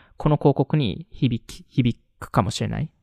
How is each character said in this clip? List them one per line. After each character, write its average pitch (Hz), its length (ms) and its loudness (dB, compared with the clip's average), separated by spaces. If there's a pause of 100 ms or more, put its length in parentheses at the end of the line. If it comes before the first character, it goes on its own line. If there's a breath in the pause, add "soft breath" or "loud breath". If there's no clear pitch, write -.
(160)
こ - 120 -2
の 147 80 4
広 139 180 4
告 - 220 0
に 143 340 -2
響 - 340 -2
き、 - 240 -20
響 120 300 0 (220)
く - 100 -14
か - 120 2
も 107 80 0
し - 100 -8
れ 110 80 -4
な 107 120 -4
い。 151 100 -6 (120)